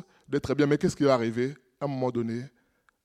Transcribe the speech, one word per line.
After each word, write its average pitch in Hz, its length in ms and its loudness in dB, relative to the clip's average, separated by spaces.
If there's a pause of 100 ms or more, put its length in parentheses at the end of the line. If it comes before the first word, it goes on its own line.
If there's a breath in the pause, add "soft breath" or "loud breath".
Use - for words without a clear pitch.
(280)
d'être 139 280 -2
bien. 143 120 4
Mais 147 100 4
qu'est-ce 170 200 0
qui 151 60 0
va 139 100 6
arriver ? 120 420 0 (240)
À 147 60 -6
un - 20 -4
moment 127 240 -4
donné, 117 300 -4 (640)